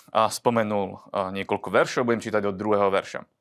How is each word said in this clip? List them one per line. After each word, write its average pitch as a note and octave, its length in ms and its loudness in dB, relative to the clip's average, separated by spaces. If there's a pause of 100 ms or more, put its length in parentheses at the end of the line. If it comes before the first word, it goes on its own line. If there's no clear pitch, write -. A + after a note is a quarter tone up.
(140)
a, A2 160 4
spomenul, G#2+ 800 0
a, F#2+ 240 -4
niekoľko G2 400 -4
veršov, C#3 320 2
budem A2+ 160 0
čítať G#2+ 240 -2
od G2+ 80 -2
druhého G2+ 320 2
verša. - 400 -2 (140)